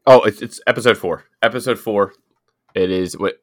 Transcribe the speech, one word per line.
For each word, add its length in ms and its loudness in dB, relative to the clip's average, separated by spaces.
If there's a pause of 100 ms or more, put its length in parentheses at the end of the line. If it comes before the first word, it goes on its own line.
Oh, 180 8
it's, 180 -4
it's 260 -14
episode 300 0
four. 280 -8 (160)
Episode 380 -2
four. 340 -2 (600)
It 160 -2
is 260 -4
what, 260 -6